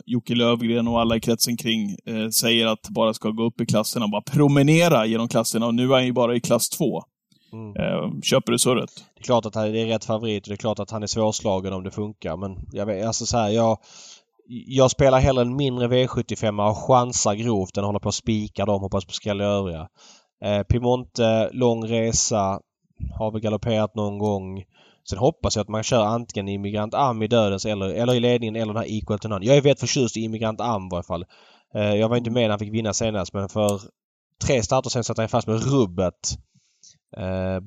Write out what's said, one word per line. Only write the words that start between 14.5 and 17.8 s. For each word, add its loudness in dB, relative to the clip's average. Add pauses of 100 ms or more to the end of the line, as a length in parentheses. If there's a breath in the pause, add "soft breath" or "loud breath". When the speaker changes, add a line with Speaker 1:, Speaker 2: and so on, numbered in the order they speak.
Speaker 2:
jag 4
spelar 4
hellre 4
en 0
mindre 0
V 4
sjuttiofem -2
och 2
chansar 2
grovt -2
än 0